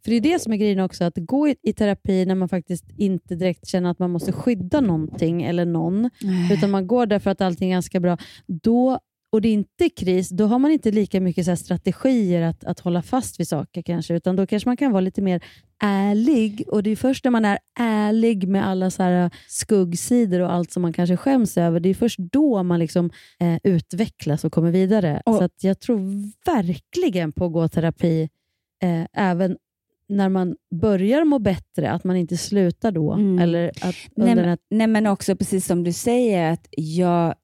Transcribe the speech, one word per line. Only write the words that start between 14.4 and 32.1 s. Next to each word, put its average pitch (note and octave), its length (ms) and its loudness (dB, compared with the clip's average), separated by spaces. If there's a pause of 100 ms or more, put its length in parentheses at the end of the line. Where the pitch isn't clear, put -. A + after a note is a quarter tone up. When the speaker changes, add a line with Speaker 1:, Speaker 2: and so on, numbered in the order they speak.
Speaker 1:
kanske G#3 220 -2
man B3 80 -2
kan C#4 140 0
vara G3 100 2
lite F#3 200 -2
mer F3+ 220 0 (400)
ärlig. G#3 840 0
Och G#3 160 -2
det G#3+ 60 0
är A3 60 0
först B3+ 280 -2
när B3+ 80 0
man A3 140 2
är G3+ 120 2 (220)
ärlig G#3+ 680 0
med G3 200 0
alla F#3 240 0
så - 120 -2
här F3+ 280 2 (160)
skuggsidor F#3 920 0
och F3 140 0
allt F3 180 -2
som F3+ 100 -4
man E3+ 120 0
kanske F3 240 2
skäms C4 400 0
över, E3+ 220 2
det F3 100 2
är F#3+ 40 2
först A3 260 -2
då G#3+ 440 2
man F3 160 0
liksom, E3+ 300 0 (300)
eh, E3+ 240 0
utvecklas F3+ 840 -2
och D#3 80 -2
kommer E3+ 180 2
vidare. F#3 540 2
Speaker 2:
Och A3+ 100 2
Speaker 1:
Så F3+ 80 2
att - 200 -4
jag F#3+ 160 0
tror A3+ 200 -2 (460)
verkligen F#3 840 -2
på - 140 -4
att E3+ 80 -4
gå E3 140 0
terapi, D#3+ 640 -2 (540)
eh, E3+ 200 -2 (100)
även F#3 440 0 (520)
när G3 200 0
man F#3 260 -2 (200)
börjar G#3 480 2
må C#4+ 160 2
bättre, E3+ 520 -2
att E3+ 120 -4
man F#3 120 0